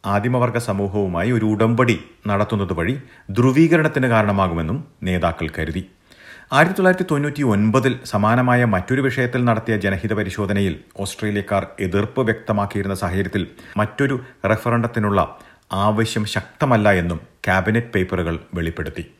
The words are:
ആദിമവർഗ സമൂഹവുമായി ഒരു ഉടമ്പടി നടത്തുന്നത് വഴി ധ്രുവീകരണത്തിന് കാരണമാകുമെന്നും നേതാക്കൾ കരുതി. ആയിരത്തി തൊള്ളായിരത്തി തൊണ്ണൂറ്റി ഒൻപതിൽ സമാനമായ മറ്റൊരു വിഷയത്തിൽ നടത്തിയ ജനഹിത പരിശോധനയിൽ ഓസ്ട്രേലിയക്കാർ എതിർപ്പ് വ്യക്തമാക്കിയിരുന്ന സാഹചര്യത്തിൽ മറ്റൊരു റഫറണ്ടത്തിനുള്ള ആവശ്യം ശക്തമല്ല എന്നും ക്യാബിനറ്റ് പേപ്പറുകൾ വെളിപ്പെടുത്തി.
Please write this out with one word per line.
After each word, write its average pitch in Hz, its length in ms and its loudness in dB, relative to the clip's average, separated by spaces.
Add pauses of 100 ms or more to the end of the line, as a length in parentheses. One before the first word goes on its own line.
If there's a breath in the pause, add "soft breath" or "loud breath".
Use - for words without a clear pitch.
ആദിമവർഗ 120 520 0
സമൂഹവുമായി 98 720 -2
ഒരു 113 140 2
ഉടമ്പടി 113 580 2 (240)
നടത്തുന്നത് 101 460 0
വഴി 95 260 -2 (320 loud breath)
ധ്രുവീകരണത്തിന് 139 760 4
കാരണമാകുമെന്നും 92 800 0 (160)
നേതാക്കൾ 85 460 -2 (100)
കരുതി. 82 300 -6 (640 loud breath)
ആയിരത്തി 170 220 4
തൊള്ളായിരത്തി 185 360 2
തൊണ്ണൂറ്റി 143 320 -2
ഒൻപതിൽ 117 600 2
സമാനമായ 123 600 2
മറ്റൊരു 110 360 0
വിഷയത്തിൽ 123 440 0
നടത്തിയ 110 320 0
ജനഹിത 98 360 -2
പരിശോധനയിൽ 101 680 -2 (200)
ഓസ്ട്രേലിയക്കാർ 101 680 -4 (120)
എതിർപ്പ് 101 420 -2
വ്യക്തമാക്കിയിരുന്ന 101 760 -2
സാഹചര്യത്തിൽ 95 520 -4 (300 loud breath)
മറ്റൊരു 120 440 -2 (240 loud breath)
റഫറണ്ടത്തിനുള്ള 107 960 0 (320 loud breath)
ആവശ്യം 107 540 0
ശക്തമല്ല 107 680 0
എന്നും 87 280 0 (260)
ക്യാബിനറ്റ് 107 420 0
പേപ്പറുകൾ 90 520 -2 (140)
വെളിപ്പെടുത്തി. 82 680 -8